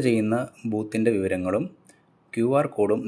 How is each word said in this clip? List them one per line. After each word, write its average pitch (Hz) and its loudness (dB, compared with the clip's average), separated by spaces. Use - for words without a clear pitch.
ചെയ്യുന്ന 113 2
ബൂത്തിൻ്റെ 110 -2
വിവരങ്ങളും 95 0
ക്യു 117 0
ആർ 147 2
കോഡും 107 0